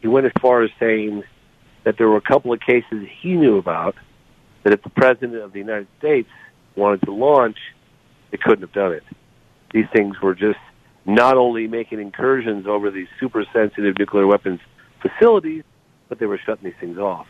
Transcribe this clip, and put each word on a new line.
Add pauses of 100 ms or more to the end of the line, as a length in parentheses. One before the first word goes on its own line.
he
went
as
far
as
saying (640)
that
there
were
a
couple
of
cases (140)
he
knew
about (680)
that
if
the
President
of
the
United (120)
States (480)
wanted
to
launch, (720)
they
couldn't
have
done
it. (680)
These
things
were
just (460)
not
only
making
incursions
over
these (100)
super
sensitive
nuclear
weapons (400)
facilities, (440)
but
they
were
shutting
these
things
off.